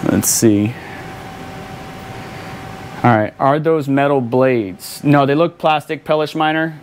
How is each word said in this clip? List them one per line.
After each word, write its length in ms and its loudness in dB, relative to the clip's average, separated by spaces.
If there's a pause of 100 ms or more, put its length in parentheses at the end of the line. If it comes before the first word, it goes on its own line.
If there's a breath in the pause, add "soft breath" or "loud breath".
(100)
Let's 180 2
see. 460 4 (2250 loud breath)
All 140 6
right, 240 0
are 180 4
those 300 0
metal 320 2
blades? 840 0
No, 220 4
they 100 2
look 220 0
plastic, 480 0
Pellish 300 0
Miner. 480 0